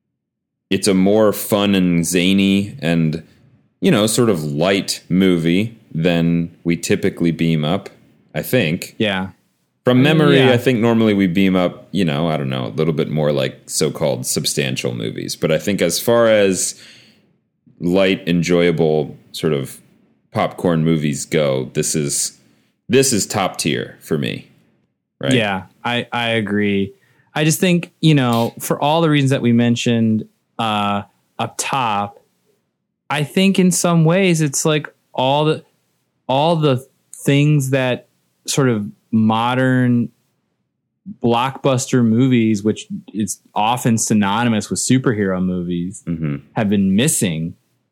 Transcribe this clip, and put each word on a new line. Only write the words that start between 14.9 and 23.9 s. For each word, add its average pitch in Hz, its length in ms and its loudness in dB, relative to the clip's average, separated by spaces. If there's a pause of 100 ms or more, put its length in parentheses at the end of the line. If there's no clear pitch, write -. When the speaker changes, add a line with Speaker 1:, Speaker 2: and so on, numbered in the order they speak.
Speaker 1:
movies. 50 400 -8
But 80 160 -2
I 78 80 2
think 95 240 -2
as 85 160 0
far 117 300 2
as 101 520 2 (1000)
light, 95 480 2
enjoyable 82 880 0 (160)
sort 80 220 -2
of 67 260 -8 (500)
popcorn 90 540 -2
movies 76 400 -2
go, 67 480 -2
this - 240 -4
is, - 420 -4 (500)
this 127 240 2
is 95 140 -2
top 98 300 -4
tier 64 440 -4